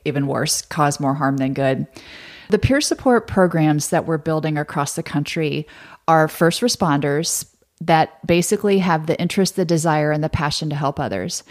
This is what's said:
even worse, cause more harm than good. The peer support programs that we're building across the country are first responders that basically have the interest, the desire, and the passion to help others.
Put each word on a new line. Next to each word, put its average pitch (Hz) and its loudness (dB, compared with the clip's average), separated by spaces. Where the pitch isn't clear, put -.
even 139 -2
worse, 135 -2
cause 143 0
more 139 0
harm 139 0
than 135 0
good. 135 0
The 214 4
peer 269 2
support 254 0
programs 156 2
that 165 0
we're 165 -2
building 156 -2
across 147 -4
the 165 -6
country 147 -4
are 160 6
first 170 0
responders 151 -2
that 160 0
basically 196 2
have 165 0
the 165 0
interest, 180 0
the 185 0
desire, 156 2
and 151 -2
the 156 -2
passion 151 -2
to 147 -4
help 147 -2
others. 107 -6